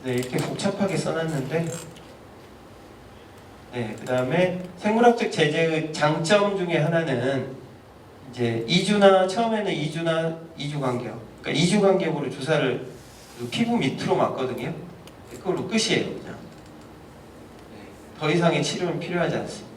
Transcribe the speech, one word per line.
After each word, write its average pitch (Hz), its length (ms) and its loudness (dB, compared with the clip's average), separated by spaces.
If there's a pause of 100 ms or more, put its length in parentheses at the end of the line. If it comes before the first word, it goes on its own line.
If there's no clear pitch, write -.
네, 131 100 -2
이렇게 127 220 -2
복잡하게 165 600 -2
써놨는데, 156 680 -2 (2000)
네, 117 280 -6
그다음에 139 640 0 (160)
생물학적 226 540 4
제제의 160 600 2
장점 190 640 4
중에 170 220 0
하나는 139 760 0 (760)
이제 117 360 -2
이 175 180 2
주나, 196 420 8
처음에는 214 460 0
이 151 180 -2
주나 165 480 -2 (180)
이 143 120 -6
주 147 120 -6
간격, 120 400 -4 (220)
그러니까 147 200 0
이 180 60 6
주 208 120 4
간격으로 160 500 4
주사를 139 560 0 (520)
그 120 100 -8
피부 233 280 0
밑으로 180 400 0
맞거든요. 120 560 -2 (580)
그걸로 - 360 -4
끝이에요, - 380 0
그냥. - 320 -10 (1400)
네, - 160 -18 (300)
더 156 120 0
이상의 165 320 4
치료는 170 380 -2
필요하지 165 360 -2
않습니다. - 300 -8 (100)